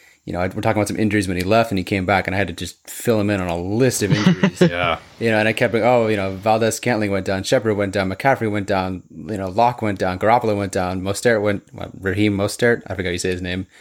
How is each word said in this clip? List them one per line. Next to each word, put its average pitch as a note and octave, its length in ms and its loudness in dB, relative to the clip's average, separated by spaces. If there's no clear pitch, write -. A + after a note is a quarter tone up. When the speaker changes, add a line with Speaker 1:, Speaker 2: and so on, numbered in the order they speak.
Speaker 1:
you - 80 -8
know, F2 60 -2
we're F#2 80 0
talking A2+ 120 2
about G#2 160 0
some G2+ 100 -6
injuries G#2 280 0
when F#2 100 -2
he F2+ 60 -2
left, A2+ 280 2
and G2 60 -2
he F2+ 60 -2
came F#2+ 220 -2
back, F#2+ 220 2
and F2+ 80 -4
I - 20 -2
had G2 100 0
to F2 60 -8
just - 360 -12
fill A2+ 300 -2
him G2+ 100 0
in G2+ 100 0
on F2+ 80 -2
a E2+ 100 -2
list A2 460 0
of G2 80 2
injuries. F#3 500 2
Speaker 2:
<laughs> G#2 80 6
Yeah. F2 300 0
Speaker 1:
You A2+ 120 0
know, G#2+ 80 4
and G#2+ 80 4
I A2 60 2
kept, A2+ 200 0
"Oh, A#2 340 4
you G#2+ 100 0
know, F#2+ 180 -4
Valdez A2 400 2
Scantling G#2+ 360 0
went F#2+ 140 -2
down, F#2+ 180 -2
Shepard A2 340 2
went G2+ 160 -2
down, F#2+ 180 0
McCaffrey A#2 400 0
went G2+ 160 -4
down, F#2 420 -2
you E2 280 -10
know, F#2+ 120 -4
Locke A#2 320 2
went G#2 180 -2
down, F#2 200 -2
Garoppolo A2 380 4
went G2 160 -4
down, F#2 280 -2
Mostert G2+ 400 0
went, G2+ 220 0
well, - 260 -12
Raheem G2 380 0
Mostert, A#2 500 0
I F#2 80 -8
forgot F2+ 160 -4
you F2+ 60 -4
say F#2 140 -2
his F2+ 100 -4
name, F#2 260 -4